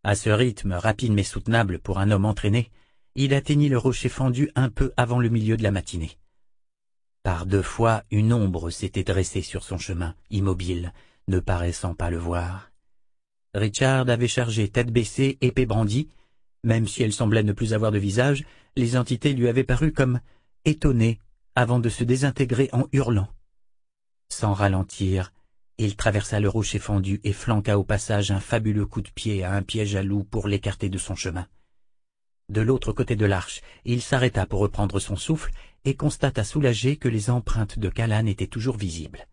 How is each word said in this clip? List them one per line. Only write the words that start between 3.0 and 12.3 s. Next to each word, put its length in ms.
il 180
atteignit 360
le 100
rocher 300
fendu 440
un 160
peu 280
avant 200
le 120
milieu 280
de 60
la 80
matinée. 480
Par 240
deux 160
fois, 480
une 200
ombre 380
s'était 340
dressée 380
sur 220
son 160
chemin, 340
immobile, 640
ne 120
paraissant 560
pas 160
le 80
voir. 520